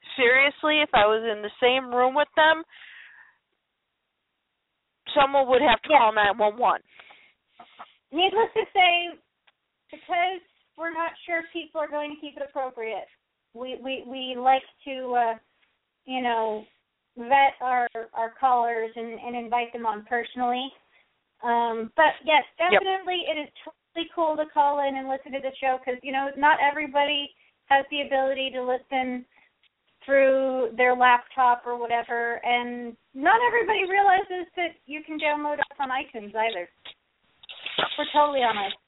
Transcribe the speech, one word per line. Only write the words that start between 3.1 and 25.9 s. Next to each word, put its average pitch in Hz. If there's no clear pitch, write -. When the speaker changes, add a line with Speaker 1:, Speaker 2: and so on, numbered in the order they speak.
Speaker 1:
someone 277
would 254
have 240
to 277
Speaker 2:
Yes. 294
Speaker 1:
call 226
nine 208
one 208
one. 196
Speaker 2:
Needless 381
to 440
say, 349
because 349
we're 330
not 330
sure 330
people 320
are 302
going 294
to 302
keep 294
it 285
appropriate, 233
we, 247
we, 262
we 254
like 262
to, 254
uh, 233
you 254
know, 226
vet 269
our, 247
our 226
callers 233
and, 226
and 240
invite 233
them 233
on 214
personally. 247
Um, 233
but, 311
yes, 294
Speaker 1:
Yep. 359
Speaker 2:
definitely 381
it 302
is 285
totally -
cool 311
to 302
call 285
in 269
and 269
listen 269
to 269
the 262
show 262
'cause, 254